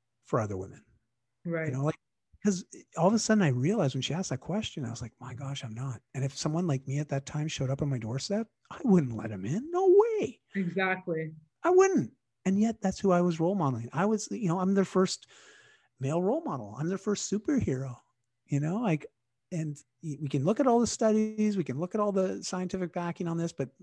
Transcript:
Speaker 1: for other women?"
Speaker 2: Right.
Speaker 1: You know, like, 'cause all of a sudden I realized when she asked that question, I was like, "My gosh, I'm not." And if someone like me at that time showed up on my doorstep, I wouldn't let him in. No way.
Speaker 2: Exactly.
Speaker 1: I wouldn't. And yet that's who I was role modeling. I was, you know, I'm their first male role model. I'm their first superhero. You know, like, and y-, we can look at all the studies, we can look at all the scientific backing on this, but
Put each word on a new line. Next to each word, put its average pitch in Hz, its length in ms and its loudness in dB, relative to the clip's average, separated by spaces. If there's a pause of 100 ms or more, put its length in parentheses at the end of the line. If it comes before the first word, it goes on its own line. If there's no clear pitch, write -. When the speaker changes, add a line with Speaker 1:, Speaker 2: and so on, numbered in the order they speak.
(260)
Speaker 1:
for - 140 0
other 101 180 -4
women?" - 280 -12 (600)
Speaker 2:
Right. 160 280 -4
Speaker 1:
You - 0 -
know, 135 120 -2
like, 156 100 0 (500)
'cause 190 200 0 (320)
all 165 100 4
of 208 60 6
a 226 60 2
sudden 214 240 4
I 156 60 6
realized 139 460 2
when 131 80 -2
she - 100 -4
asked 180 180 -4
that 123 100 -4
question, 170 440 -6
I 110 60 -6
was 113 100 -10
like, 117 200 -10
"My - 140 -12
gosh, 139 300 -8
I'm 110 100 -10
not." 123 260 -8 (140)
And 135 100 -2
if 131 120 -6
someone 170 300 0
like 135 200 -2
me 135 120 -2
at 147 100 -6
that 139 180 -2
time 151 220 -4
showed 135 220 -2
up 139 120 -4
on 147 60 0
my 127 100 -2
doorstep, 139 500 -4 (220)
I - 140 -14
wouldn't 151 320 6
let 110 140 -8
him 95 140 -8
in. 226 260 -4
No 370 160 2 (320)
way. - 220 -4 (140)
Speaker 2:
Exactly. 180 760 -2 (300)
Speaker 1:
I 320 60 2
wouldn't. 370 440 6 (320)
And 190 140 2
yet 226 220 0
that's 190 180 -2
who 196 120 4
I 175 100 6
was 175 180 2
role 175 160 2
modeling. 127 380 0
I 170 120 2
was, 214 260 0
you 202 160 -4
know, 170 120 0
I'm 185 140 2
their 196 120 4
first - 420 0 (720)
male 143 240 -2
role 262 200 0
model. 120 340 -6
I'm 156 120 -4
their 190 80 -2
first - 340 -4
superhero. 156 640 0 (500)
You 143 120 0
know, 156 220 -2
like, 165 240 0 (460)
and 156 260 -6 (260)
y-, 147 180 -8
we 151 80 -4
can 135 140 0
look 202 160 2
at 269 80 2
all 240 120 6
the 226 80 2
studies, 214 680 0
we 180 60 0
can 135 160 -4
look 180 160 -4
at 214 60 0
all 208 100 2
the 190 320 0
scientific 185 500 -4
backing 175 340 -4
on 165 100 -2
this, 170 140 -2
but - 180 -6 (140)